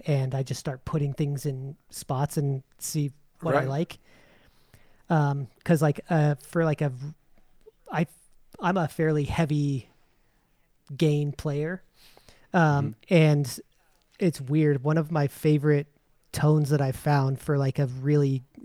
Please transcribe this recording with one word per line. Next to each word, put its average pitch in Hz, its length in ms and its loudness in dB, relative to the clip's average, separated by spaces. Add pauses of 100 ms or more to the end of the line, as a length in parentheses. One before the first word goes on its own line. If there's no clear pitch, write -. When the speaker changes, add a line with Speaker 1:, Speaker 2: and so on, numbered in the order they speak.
Speaker 1:
and 135 280 0
I 135 100 -2
just - 160 -8
start 135 240 -8
putting 143 300 -4
things 143 320 -4
in 135 280 -8 (160)
spots - 460 -4
and 139 260 -2 (160)
see 147 320 -4 (300)
what 165 160 0
I 147 40 2
Speaker 2:
Right. 131 80 -2
Speaker 1:
like. 147 300 -4 (1120)
Um, 143 380 0 (160)
'cause, 160 180 2
like, 151 260 2
uh, 147 280 2
for, - 280 -4
like, 151 160 0
a 147 100 -2
v-, 131 220 -10 (800)
I, 165 140 0 (540)
I'm 185 180 0
a 160 100 0
fairly 156 360 0
heavy 143 640 -2 (1080)
gain 147 360 0
player. 156 500 -6 (720)
Um, 147 400 2 (160)
Speaker 2:
Mm-hmm. 196 40 4
Speaker 1:
and 147 460 4 (600)
it's 175 200 0
weird. 143 440 2
One 156 120 2
of 156 140 0
my 151 160 0
favorite 151 640 2 (440)
tones 151 380 2
that 143 100 2
I've 135 160 -2
found 135 440 0
for, 143 180 -2
like, 135 220 0
a 139 60 2
really 135 580 0 (200)